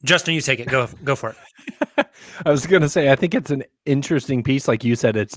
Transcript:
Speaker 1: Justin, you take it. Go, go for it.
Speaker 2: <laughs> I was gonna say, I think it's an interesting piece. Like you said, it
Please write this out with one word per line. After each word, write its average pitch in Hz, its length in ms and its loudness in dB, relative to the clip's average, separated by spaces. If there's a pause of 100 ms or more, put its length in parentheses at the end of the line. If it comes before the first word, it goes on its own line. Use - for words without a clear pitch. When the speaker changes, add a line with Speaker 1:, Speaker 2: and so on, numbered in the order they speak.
Speaker 1:
Justin, 165 320 2
you 151 60 -2
take 131 180 -2
it. 120 80 -12
Go, 127 200 0 (160)
go 139 120 -2
for 113 160 -6
it. - 60 -20 (600)
Speaker 2:
<laughs> - 80 0 (400)
I 156 60 4
was 147 160 0
gonna 165 220 4
say, 147 200 2
I 135 60 6
think 165 180 0
it's 240 160 -4
an 139 140 -4 (220)
interesting 139 580 0
piece. 131 240 0
Like 113 160 0
you 120 120 2
said, 110 220 0
it 104 200 -4